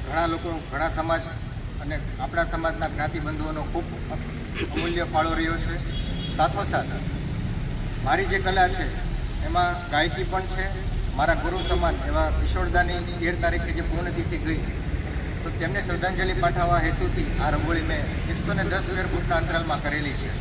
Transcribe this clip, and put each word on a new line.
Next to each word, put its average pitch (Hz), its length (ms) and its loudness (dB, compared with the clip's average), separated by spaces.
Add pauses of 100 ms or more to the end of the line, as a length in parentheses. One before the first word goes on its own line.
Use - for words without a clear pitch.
ઘણા 165 220 0
લોકો, 170 240 -2 (220)
ઘણા 151 180 0
સમાજ 160 320 0 (600)
અને 151 180 -4 (200)
આપણા 170 240 0
સમાજના 160 440 -2
જ્ઞાતિબંધુઓનો 151 760 -2
ખૂબ 339 240 -2 (260)
અમૂલ્ય - 920 -2
ફાળો 160 300 2
રહ્યો 165 240 2
છે. 165 180 0 (640)
સાથોસાથ 170 540 2 (1120)
મારી 170 220 4
જે 185 140 2
કલા 185 280 4
છે, - 180 0 (600)
એમાં 175 460 2
ગાયકી 165 320 2
પણ 185 180 0
છે. 185 240 -2 (500)
મારા 160 180 4
ગુરુ 170 300 0
સમાન 170 320 2 (120)
એવા 156 240 2
કિશોરદાની 175 680 2 (200)
તેર 170 220 0
તારીખે 170 300 2
જે 165 100 0
પુણ્યતિથિ 165 560 0
ગઈ, 147 240 0 (840)
તો 170 60 -2
તેમને 165 320 0
શ્રદ્ધાંજલિ 180 520 0
પાઠવવા 175 460 4
હેતુથી 160 600 2
આ 143 100 2
રંગોળી 160 320 2
મેં 151 220 0 (260)
એકસો - 240 0
ને 190 100 2
દસ 190 200 0
સ્ક્વેર 185 240 0
ફૂટના - 280 0
અંતરાલમાં 160 480 0
કરેલી 147 300 0
છે. - 280 -2